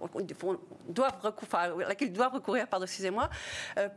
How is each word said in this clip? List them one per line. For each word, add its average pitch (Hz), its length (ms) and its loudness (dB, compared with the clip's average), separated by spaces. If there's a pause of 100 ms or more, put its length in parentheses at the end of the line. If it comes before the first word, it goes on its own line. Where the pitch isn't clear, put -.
on, - 140 -4
on, 180 440 -2 (300)
doivent 262 320 2
recou-, 214 240 -2
enfin, 202 140 2 (200)
à 185 100 0
laquelle 247 200 2
ils 175 60 -4
doivent 254 180 4
recourir, 226 340 0
pardon, 185 200 0
excusez-moi, 190 420 0 (480)
euh, 202 200 2